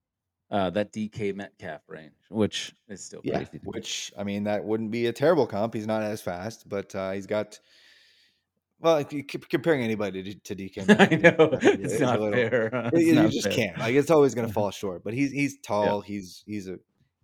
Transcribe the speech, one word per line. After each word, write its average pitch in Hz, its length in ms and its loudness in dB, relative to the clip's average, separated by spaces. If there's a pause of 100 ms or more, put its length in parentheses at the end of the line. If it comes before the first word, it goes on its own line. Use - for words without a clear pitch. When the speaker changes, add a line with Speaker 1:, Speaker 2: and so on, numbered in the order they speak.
(520)
Speaker 1:
Uh, 98 200 0
that 104 220 -2
D 107 160 -6
K 101 240 -6
Metcalf 95 560 -14
range, 78 260 -20 (140)
which - 460 -2 (140)
is 98 160 -16
still - 180 -16
Speaker 2:
Yeah, - 200 -4
Speaker 1:
crazy - 160 -14
to 196 100 -12
me. - 40 -8
Speaker 2:
which, - 440 -10
I 101 60 -8
mean, 101 220 -4
that 104 180 -2
wouldn't 110 280 -4
be 117 160 -2
a 117 60 -2
terrible 165 320 4
comp. 110 280 -4
He's 110 140 -8
not 110 160 -2
as 107 180 -6
fast, 92 480 -10
but, 101 260 -6
uh, 95 160 -4
he's 98 160 -8
got, 104 320 -4 (1200)
well, 160 180 4
if 143 160 -4
you 143 100 -6
keep - 260 -12
comparing 151 340 2
anybody 101 400 -2
to, 98 160 -12
to - 160 -10
D 95 140 -10
K 98 160 -10
Speaker 1:
<laughs> 95 40 6
I 107 200 8
Speaker 2:
Metcalf, 160 280 6
Speaker 1:
know. - 240 6
Speaker 2:
it's 233 400 2
Speaker 1:
It's 127 120 2
Speaker 2:
a - 40 2
Speaker 1:
not - 20 -2
Speaker 2:
little, 107 320 0
Speaker 1:
fair. 113 200 0 (160)
<laughs> 120 60 -2
Speaker 2:
you, 170 80 4
Speaker 1:
It's 165 120 6
Speaker 2:
you 110 160 6
Speaker 1:
not - 20 0
Speaker 2:
just 104 180 -2
Speaker 1:
fair. - 20 0
Speaker 2:
can't. 98 280 -2
Like, 120 160 0
it's 143 160 4
always 143 240 6
gonna 113 120 -2
Speaker 1:
<laughs> - 20 -6
Speaker 2:
fall 104 220 -2
short, 90 320 -8
but 104 100 -6
he's, 135 180 0
he's 139 280 -4 (200)
Speaker 1:
Yeah. 101 140 2
Speaker 2:
tall. 101 80 -2
He's, 101 460 -12
he's 101 220 -10
a, 87 100 -12 (440)